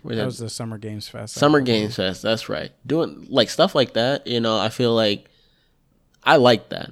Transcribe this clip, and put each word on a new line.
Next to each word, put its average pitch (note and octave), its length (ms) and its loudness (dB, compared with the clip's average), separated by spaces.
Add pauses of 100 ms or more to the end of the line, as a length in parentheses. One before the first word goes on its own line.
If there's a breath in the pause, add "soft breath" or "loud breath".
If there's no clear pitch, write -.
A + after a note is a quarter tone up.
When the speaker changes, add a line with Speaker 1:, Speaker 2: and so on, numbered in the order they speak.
Speaker 1:
Where - 120 -10
Speaker 2:
That A2 80 -4
Speaker 1:
that G#2+ 40 -4
Speaker 2:
was B2 120 -8
the A2+ 120 -10
Summer A2+ 280 -10
Games G#2+ 300 -12
Fest, - 280 -14
I - 40 -4
Speaker 1:
Summer D3 180 4
Speaker 2:
think. C3 80 -2
Speaker 1:
Games G#2+ 300 0
Fest, F#2 260 -4
that's A2+ 280 -4
right. - 200 -8 (160)
Doing, C#3 440 -4
like, A#2+ 200 2
stuff F3+ 240 2
like C#3 200 2
that, B2+ 320 -2
you A#2+ 140 -2
know, A2+ 180 0
I G2+ 100 0
feel A#2 260 0
like G#2+ 340 0 (960 soft breath)
I D3+ 140 6
like B2 320 4
that. - 240 -10